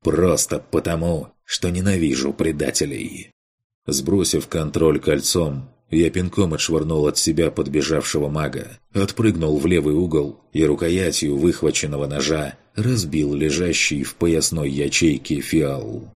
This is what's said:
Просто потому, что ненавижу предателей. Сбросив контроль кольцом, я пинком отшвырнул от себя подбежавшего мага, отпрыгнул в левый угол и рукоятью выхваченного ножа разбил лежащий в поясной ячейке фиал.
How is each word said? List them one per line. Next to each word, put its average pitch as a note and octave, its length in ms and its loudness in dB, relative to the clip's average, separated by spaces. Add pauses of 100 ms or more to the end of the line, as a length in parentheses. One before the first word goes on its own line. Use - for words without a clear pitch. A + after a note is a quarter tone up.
Просто D#2 680 2
потому, E2 580 -2 (160)
что - 260 -4
ненавижу E2+ 600 0
предателей. D2 960 -4 (560)
Сбросив D#2 640 0
контроль D#2 520 2
кольцом, C#2+ 680 0 (220)
я E2+ 200 4
пинком F2+ 440 0
отшвырнул D#2 520 0
от C#2+ 120 0
себя D#2+ 320 2
подбежавшего D2 800 -2
мага, D2 500 -6 (160)
отпрыгнул F2+ 640 0
в C#2 80 0
левый D#2 280 2
угол D#2 460 0 (140)
и D#2 100 2
рукоятью D#2 720 0
выхваченного D2 680 0
ножа C#2+ 480 -2 (200)
разбил D#2+ 600 0
лежащий D2+ 680 0
в - 120 -8
поясной D#2+ 560 0
ячейке C#2+ 680 0
фиал. C2+ 760 -2